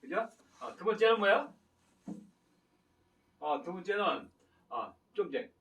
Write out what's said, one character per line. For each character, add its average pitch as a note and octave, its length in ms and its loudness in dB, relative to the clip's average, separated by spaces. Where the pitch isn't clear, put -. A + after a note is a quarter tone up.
그죠? G3+ 300 -4
어, - 160 -12
두 F#3 80 -12
번째는 A3 340 6
뭐예요? G3+ 360 4
어, D3 240 -2
두 F3 100 -8
번째는, F#3 580 -4
어, - 260 -8
좀 F3+ 160 -2
이제 - 320 -6